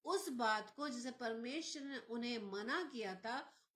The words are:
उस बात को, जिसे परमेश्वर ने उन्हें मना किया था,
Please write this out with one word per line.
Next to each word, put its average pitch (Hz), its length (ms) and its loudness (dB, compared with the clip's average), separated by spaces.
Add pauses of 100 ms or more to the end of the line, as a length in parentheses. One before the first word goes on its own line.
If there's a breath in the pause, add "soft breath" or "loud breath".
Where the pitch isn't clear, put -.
उस 381 240 2
बात 214 480 4
को, 294 120 0
जिसे 247 220 -2
परमेश्वर 247 720 -2
ने 277 160 -4
उन्हें 233 400 0
मना 220 540 0
किया 208 220 -2
था, 226 380 -2 (240 loud breath)